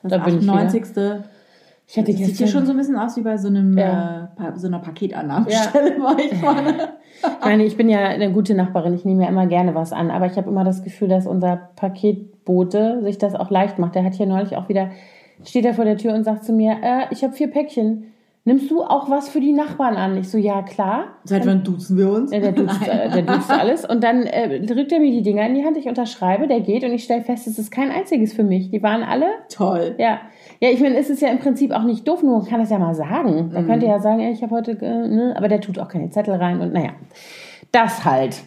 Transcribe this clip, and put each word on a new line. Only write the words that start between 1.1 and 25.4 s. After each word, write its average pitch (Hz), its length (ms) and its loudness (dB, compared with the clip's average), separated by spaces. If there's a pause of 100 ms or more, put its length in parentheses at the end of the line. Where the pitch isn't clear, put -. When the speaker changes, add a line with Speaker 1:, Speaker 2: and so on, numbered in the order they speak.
Speaker 2:
Ich - 100 -6
hatte 214 140 0
Speaker 1:
Das 190 80 0
sieht 190 60 0 (100)
hier - 100 0
Speaker 2:
gestern - 40 4
Speaker 1:
schon 269 180 2
so 269 60 2
ein 262 40 0
bisschen 277 200 0
aus 233 200 -4
wie 233 40 -4
bei 220 160 -2
so 196 100 -2
einem, 196 300 4
Speaker 2:
Ja. 175 600 -2
Speaker 1:
äh, - 20 -20
Pa-, 170 200 -8
so 185 80 -6
einer 180 100 -4
Paketannahmestelle 208 1200 0
Speaker 2:
Ja. 277 60 -2
Speaker 1:
<laughs> 269 120 4
bei - 80 0
euch 277 120 -2
vorne. 285 380 2 (680)
Speaker 2:
Ich 269 60 -6
meine, 214 200 6
ich 214 120 -2
bin 226 120 4
ja 208 180 4
eine 196 240 0
gute 202 220 2
Nachbarin, 185 400 0
ich 175 100 -4
nehme 190 200 2
ja 180 60 2
immer 185 180 2
gerne 175 260 2
was 165 200 -2
an, 170 180 -2
aber 180 160 0
ich 185 100 -4
habe 196 140 -4
immer 190 120 0
das 185 200 0
Gefühl, 190 240 -4
dass 185 180 2
unser 180 300 0 (200)
Paketbote 202 1300 0
sich 196 140 -4
das 202 160 0
auch 190 160 -4
leicht 196 300 2
macht. 175 160 -2
Der 185 80 2
hat 185 100 0
hier 196 140 -2
neulich 190 280 -2
auch 185 140 -8
wieder, 190 220 0 (520)
steht 240 220 0
er 233 80 2
vor 226 120 0
der 214 120 2
Tür 220 160 -2
und 220 100 0
sagt 214 220 -2
zu 226 80 0
mir, 220 300 2
"Äh, 254 280 0
ich 254 120 -4
habe 262 100 -2
vier 294 160 -2
Päckchen. 233 600 -2 (340)
Nimmst 269 260 2
du 330 100 2
auch 277 280 0
was 285 180 0
für 302 140 -2
die 285 100 2
Nachbarn 277 460 0
an?" 190 180 0
Ich 190 140 -4
so, 220 80 0
"Ja, 202 240 2
klar." 208 460 -2 (180)
Speaker 1:
Seit 196 160 2
Speaker 2:
Dann - 80 2
Speaker 1:
wann 190 160 4
duzen 185 320 -2
wir 190 120 4
uns? 226 220 0
Speaker 2:
Ja, 208 80 -2
der 196 140 2
duzt, 190 340 0
Speaker 1:
Nein. - 100 -2
Speaker 2:
äh, 220 140 0
der 185 120 2
duzt 254 280 0
alles. 277 320 2
Und 226 220 0
dann, 240 180 4
äh, 185 380 -2
drückt 247 320 -2
er 330 80 4
mir 285 100 4
die 233 100 0
Dinger 202 260 0